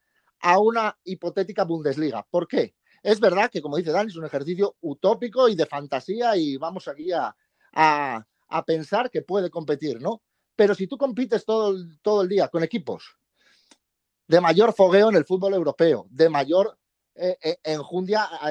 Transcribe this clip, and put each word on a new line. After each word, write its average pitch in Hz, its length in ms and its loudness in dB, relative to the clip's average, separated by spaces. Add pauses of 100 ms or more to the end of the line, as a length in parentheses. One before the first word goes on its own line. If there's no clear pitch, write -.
(420)
a 180 180 4
una 220 420 0
hipotética 185 640 -4
Bundesliga. 151 680 -4
¿Por 170 160 0
qué? 165 300 -4 (260)
Es 208 160 2
verdad 208 320 2
que, 180 100 -6
como 143 160 -6
dice 165 140 -4
Dani, 202 200 0
es 165 60 -16
un 160 80 -12
ejercicio 156 560 -4
utópico 214 680 0
y 208 80 0
de 156 100 0
fantasía 165 680 -4
y 147 200 -2
vamos 165 300 -10
aquí 156 260 -10
a, 131 240 -6 (360)
a, 147 540 0 (220)
a 160 160 -4
pensar 165 460 -2
que 151 120 -6
puede 180 280 -4
competir, 147 500 -6
¿no? 208 220 -6 (320)
Pero 208 200 4
si 190 120 -6
tú 269 100 -10
compites 240 480 -4
todo 220 280 0
el, 175 280 -10
todo 208 220 2
el 185 60 0
día 185 200 0
con 165 140 -2
equipos 151 540 -8 (1120)
de 165 120 6
mayor 180 320 4
fogueo 196 380 6
en 202 60 4
el 151 80 4
fútbol 190 300 -2
europeo, 156 540 0
de 160 200 4
mayor, 160 500 0 (380)
eh, 180 260 -4
eh, 165 220 -4
enjundia, 180 640 -4 (220)